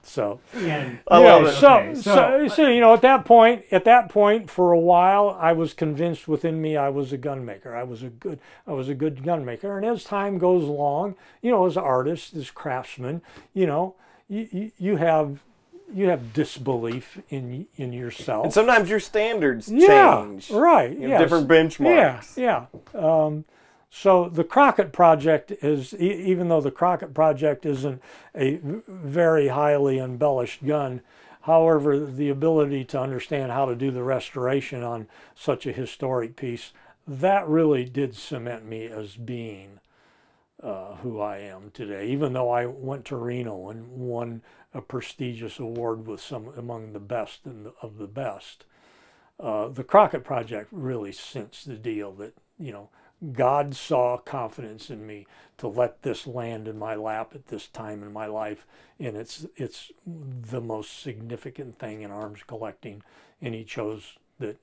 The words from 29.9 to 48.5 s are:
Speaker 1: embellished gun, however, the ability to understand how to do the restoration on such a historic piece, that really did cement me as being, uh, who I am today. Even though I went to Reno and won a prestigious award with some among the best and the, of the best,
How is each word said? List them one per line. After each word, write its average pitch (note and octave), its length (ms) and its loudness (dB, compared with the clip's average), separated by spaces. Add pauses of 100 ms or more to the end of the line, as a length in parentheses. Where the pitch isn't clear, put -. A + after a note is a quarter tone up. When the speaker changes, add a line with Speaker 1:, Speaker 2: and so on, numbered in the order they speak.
Speaker 1:
embellished C3 680 -4
gun, C#3 320 -4 (440)
however, D#3 540 4
the C#3+ 320 -6
ability C#3+ 540 0
to C3+ 160 -8
understand C3 540 -6
how C3+ 120 -2
to A#2+ 120 -4
do C3+ 120 -4
the B2 140 -6
restoration C3 800 -6
on A#2 240 -10 (280)
such - 300 -6
a B2+ 60 -6
historic B2+ 640 -6
piece, A#2+ 380 -12 (340)
that F3 400 -2
really D3+ 380 0
did B2+ 280 -6
cement A#2 520 -12
me A2+ 220 -12
as G#2+ 280 -14
being, A2 640 -14 (840)
uh, G2 360 -14
who A2+ 240 -10
I G#2 160 -8
am G2+ 360 -18
today. G#2 360 -12
Even C#3 240 -4
though B2+ 180 -2
I A#2+ 140 -2
went C3 400 -12
to C#3 100 -12
Reno A#2 540 -10
and A2+ 180 -18
won A#2+ 540 -12 (320)
a - 80 -14
prestigious A#2+ 800 -12
award A#2 460 -8
with G#2 140 -14
some A#2 380 -16
among A#2 340 -14
the G#2 80 -16
best G#2 460 -10
and A2 220 -18
the, A#2+ 140 -20
of A2 180 -20
the G2+ 80 -14
best, G#2+ 580 -14 (760)